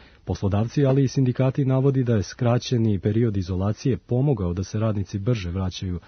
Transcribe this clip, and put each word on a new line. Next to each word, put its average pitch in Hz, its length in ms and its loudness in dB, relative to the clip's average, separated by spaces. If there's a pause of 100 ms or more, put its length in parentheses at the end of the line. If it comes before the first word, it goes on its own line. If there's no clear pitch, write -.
(260)
Poslodavci, 104 600 0
ali 135 180 4
i 127 40 4
sindikati 131 580 0
navodi 131 380 2
da 117 120 2
je 98 80 2
skraćeni 117 760 0
period 107 380 0
izolacije 98 600 -2
pomogao 123 560 0
da 92 100 -4
se 107 160 -6
radnici 104 400 -2
brže 98 300 -2
vraćaju 92 580 -4